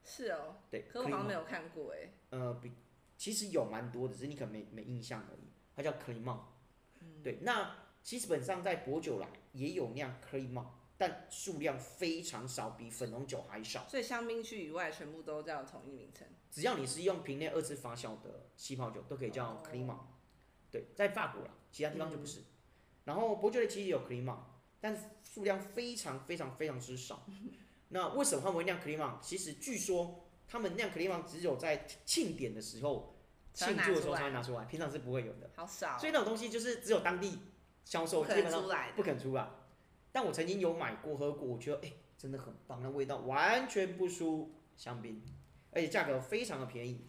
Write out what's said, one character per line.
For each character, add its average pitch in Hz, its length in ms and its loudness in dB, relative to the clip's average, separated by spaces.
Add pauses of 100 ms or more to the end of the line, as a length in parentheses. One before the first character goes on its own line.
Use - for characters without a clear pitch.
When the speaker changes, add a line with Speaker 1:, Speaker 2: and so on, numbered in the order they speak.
Speaker 1:
是 233 280 -4
哦。 160 260 -4 (120)
Speaker 2:
对， - 200 -4
Speaker 1:
可 240 100 -6
我 254 60 0
好 - 40 0
像 202 180 2
没 202 60 0
有 165 100 0
看 165 260 -6
过 160 240 -6
欸。 165 200 -10 (180)
Speaker 2:
Cremant。 131 80 -4
呃， 123 160 0
比-， 123 160 -10 (460)
其 214 160 -4
实 208 140 -2
有 160 180 4
蛮 117 260 -4
多 123 160 -2
的， 127 60 -4
只 123 80 -10
是 135 60 -4
你 147 80 -6
可 135 100 -4
能 104 60 -8
没， 107 200 -8
没 110 120 -10
印 123 180 -4
象 110 280 -6
而 - 60 -14
已。 - 140 -16 (260)
它 139 80 -4
叫 147 100 2
Cremant。 117 460 -4 (640)
Speaker 1:
嗯。 160 220 -18
Speaker 2:
对， 151 180 -4
那 214 340 0 (260)
基 240 260 -6
本 151 160 4
上 180 180 0
在 175 160 2
薄 143 220 0
酒 147 200 0
来 92 80 -4 (240)
也 135 200 -2
有 127 180 0
酿 127 320 -4
Cremant， 123 460 -4 (300)
但 175 320 2
数 170 300 -4
量 139 200 2
非 165 420 0
常 127 260 -6
少， 110 240 -4
比 117 180 -10
粉 123 220 -4
红 127 160 -4
酒 127 220 -4
还 107 140 -8
少。 - 240 -6
Speaker 1:
所 269 120 -2
以 233 40 0
香 233 240 -2
槟 226 160 -2
区 214 220 -6
以 151 60 -8
外 165 200 -2
全 151 200 -8
部 160 100 -10
都 151 220 -4
叫 151 200 -4
同 - 240 -12
一 139 40 -10
名 123 220 -12
称？ - 140 -18 (240)
Speaker 2:
只 147 120 -6
要 226 140 6
你 135 80 0
是 151 180 -2
用 180 180 6
瓶 139 160 -4
内 156 100 0
二 160 140 2
次 147 140 -2
发 120 200 -6
酵 110 260 -8
的 - 340 -14
气 - 200 -6
泡 123 140 -2
酒， 107 140 -8
都 147 120 -6
可 131 100 -4
以 110 40 0
叫 113 400 -4
Cremant。 127 220 -2
Speaker 1:
哦。 - 160 -10 (640)
Speaker 2:
对， - 140 -4 (100)
在 202 140 6
法 196 180 2
国 - 160 -6
啦， - 80 -10 (200)
其 147 120 -2
他 151 60 4
地 151 80 -4
方 156 140 -2
就 147 60 -6
不 147 80 -8
是。 - 140 -8
Speaker 1:
嗯。 - 60 -16 (600)
Speaker 2:
然 156 140 0
后 220 180 6
薄 202 120 6
酒 247 100 4
类 220 80 6
其 - 80 0
实 196 60 -2
也 196 60 0
有 156 200 4
Cremant， 123 320 -2 (400)
但 214 160 0 (280)
数 - 200 -8
量 196 160 6
非 240 360 -2
常 135 300 -4
非 175 120 -2
常 131 180 -4
非 156 120 0
常 127 120 0
之 127 160 -6
少。 - 300 -8 (320)
Speaker 1:
<laughs> - 320 -20
Speaker 2:
那 180 200 0
为 277 140 4
什 269 120 6
么 135 60 2
他 185 80 2
们 175 80 2
会 170 80 2
酿 180 140 2
Cremant？ 147 400 -2
其 - 160 -6
实 160 180 -4
据 247 220 -4
说 175 520 0 (200)
他 240 120 -4
们 185 160 0
酿 208 160 0
Cremant 170 320 0
只 156 160 -10
有 165 180 2
在 151 300 2 (180)
庆 214 300 4
典 117 180 -2
的 107 80 -6
时 110 200 -8
候， 139 360 0 (340)
Speaker 1:
才 - 160 0
会 214 60 6
拿 185 100 4
出 175 60 6
来。 190 40 10
Speaker 2:
庆 - 0 -
祝 160 60 8
的 - 40 2
时 147 60 2
候 143 60 4
才 156 100 2
会 139 60 0
拿 123 120 0
出 127 120 -2
来， 110 100 -4
平 156 140 -4
常 151 120 0
是 151 80 -4
不 123 120 -4
会 127 140 2
有 107 80 -6
的。 - 220 -12
Speaker 1:
好 165 100 -6
少 - 300 -2
哦。 - 40 -2
Speaker 2:
所 311 80 0
以 311 40 2
那 302 80 8
种 208 80 4
东 226 100 2
西 233 120 -2
就 226 100 0
是 233 180 0
只 185 140 2
有 202 80 10
当 180 200 2
地 185 200 -2 (440)
销 165 220 2
售， 160 160 6
Speaker 1:
不 151 60 4
可 202 80 6
能 202 80 10
出 175 60 4
来 - 20 4
的。 165 100 4
Speaker 2:
基 190 60 0
本 190 40 2
上 131 240 0
不 208 80 4
肯 143 160 4
出 131 140 0
来。 123 160 2 (640)
但 254 120 4
我 180 80 4
曾 165 140 2
经 190 140 2
有 170 160 6
买 120 220 0
过 147 200 -2
喝 143 140 4
过， 147 160 -2
我 120 100 0
觉 143 140 -2
得， - 160 -2
哎， - 60 -10 (220)
真 135 160 -8
的 135 60 -4
很 - 160 -10 (140)
棒， 123 160 -6
那 131 60 -2
味 139 180 2
道 135 100 0
完 175 500 6
全 185 300 2
不 180 100 4
输 160 460 0 (220)
香 120 260 -6
槟， 110 220 -8 (480)
而 170 100 4
且 156 60 4
价 170 160 6
格 139 160 4
非 220 260 0
常 147 140 -2
的 127 80 -4
便 120 200 -6
宜。 120 220 -6